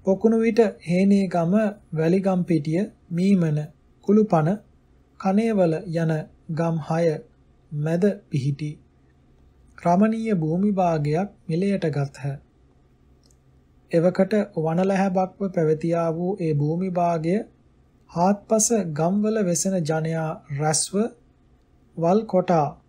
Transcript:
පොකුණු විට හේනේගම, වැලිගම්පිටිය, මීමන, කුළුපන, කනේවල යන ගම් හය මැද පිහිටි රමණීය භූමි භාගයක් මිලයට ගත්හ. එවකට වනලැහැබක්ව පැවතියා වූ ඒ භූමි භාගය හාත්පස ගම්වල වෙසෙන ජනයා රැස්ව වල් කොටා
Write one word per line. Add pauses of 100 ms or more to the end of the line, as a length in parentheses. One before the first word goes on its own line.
පොකුණු
විට (220)
හේනේගම, (380)
වැලිගම්පිටිය, (260)
මීමන, (500)
කුළුපන, (720)
කනේවල (180)
යන (380)
ගම්
හය (640)
මැද (220)
පිහිටි (1080)
රමණීය
භූමි
භාගයක් (140)
මිලයට
ගත්හ. (1700)
එවකට (200)
වනලැහැබක්ව
පැවතියා
වූ
ඒ
භූමි
භාගය (720)
හාත්පස (220)
ගම්වල
වෙසෙන
ජනයා (240)
රැස්ව (1000)
වල්
කොටා (220)